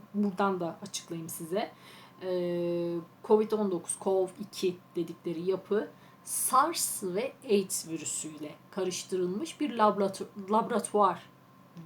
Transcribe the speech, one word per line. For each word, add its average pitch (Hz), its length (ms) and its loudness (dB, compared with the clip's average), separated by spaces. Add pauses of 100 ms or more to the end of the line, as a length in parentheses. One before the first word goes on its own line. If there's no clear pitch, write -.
(140)
buradan 196 460 2
da 170 220 -4
açıklayayım 165 480 -8
size. 180 420 -4 (520)
Ee, 175 720 0 (280)
covid 214 280 0
on 208 200 0
dokuz, - 300 -4
cov 190 260 2 (120)
iki 185 380 -4 (180)
dedikleri 170 460 -6
yapı 190 500 0 (320)
sars - 800 2
ve 196 300 -2 (160)
aids 196 380 4
virüsüyle 156 680 -6 (160)
karıştırılmış 185 880 -2
bir 240 180 -2
laboratu-, 202 720 2
laboratuvar 208 800 4 (560)